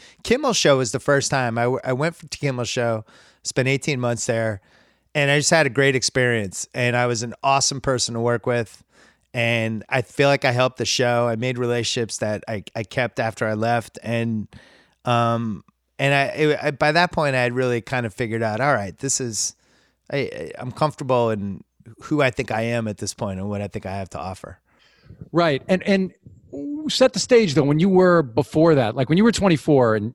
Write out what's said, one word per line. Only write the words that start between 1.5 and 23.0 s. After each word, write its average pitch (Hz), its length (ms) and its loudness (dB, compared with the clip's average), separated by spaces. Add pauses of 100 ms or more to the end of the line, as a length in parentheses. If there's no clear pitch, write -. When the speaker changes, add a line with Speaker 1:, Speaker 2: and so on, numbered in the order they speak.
Speaker 1:
I 120 40 2
w-, 127 200 0
I 131 100 -4
went 151 380 -6
to - 80 -12
Kimmel 127 280 -4
Show, 113 380 -2 (380)
spent 131 260 0
eighteen 139 320 0
months 120 260 -2
there, 113 340 -2 (540)
and 143 160 2
I 147 80 4
just 143 120 0
had 160 160 4
a 131 40 -2
great 139 260 4
experience. 117 760 -2
And 123 220 0
I 123 120 2
was 120 160 -2
an 117 200 -8
awesome 135 380 0
person 123 340 -2
to 117 60 -4
work 120 260 -2
with. 120 380 -2 (500)
And 113 560 0
I 131 100 0
feel 139 280 0
like 139 180 2
I 127 60 2
helped 127 260 0
the 117 80 -4
show. 120 420 0
I 117 80 -2
made 123 220 -4
relationships 120 600 -2
that 107 300 -4
I, 107 160 -8 (100)
I 113 100 -6
kept 123 360 -4
after 113 260 -4
I 110 80 0
left. 113 480 -2
And, 117 460 -4 (560)
um, 117 580 0 (360)
and 139 160 2
I, 139 100 2 (120)
it, 151 260 2
I, 151 80 -2
by 151 220 0
that 175 200 2
point, 143 240 -2
I 127 60 2
had 123 100 0
really 123 300 -2
kind 123 240 -4
of 104 80 -10
figured 113 280 -4
out, 110 180 -2
all 143 120 2
right, 101 240 -4
this - 240 -4
is, 117 340 -6 (560)
I, 143 60 -4
I, 98 420 -6
I'm 123 140 -10
comfortable 127 580 0
in 101 340 -6 (400)
who 147 180 0
I 127 80 2
think 123 200 -6
I 110 120 -2
am 117 260 -2
at 101 80 -6
this - 160 -8